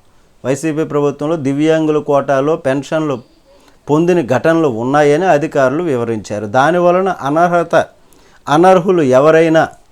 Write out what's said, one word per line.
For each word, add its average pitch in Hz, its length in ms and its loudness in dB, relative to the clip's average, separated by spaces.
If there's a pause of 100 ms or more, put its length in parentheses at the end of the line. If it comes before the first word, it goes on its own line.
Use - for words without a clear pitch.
(460)
వైసీపీ 147 380 -4
ప్రభుత్వంలో 147 520 -2
దివ్యాంగుల 151 640 0
కోటాలో 143 580 0
పెన్షన్లు 143 760 -6 (580)
పొందిన 165 360 2
ఘటనలు 156 420 0
ఉన్నాయని 143 580 0
అధికారులు 147 560 0
వివరించారు. 113 640 -6
దానివలన 175 640 0
అనర్హత, 165 800 0 (640)
అనర్హులు 175 540 4
ఎవరైనా 156 640 4 (240)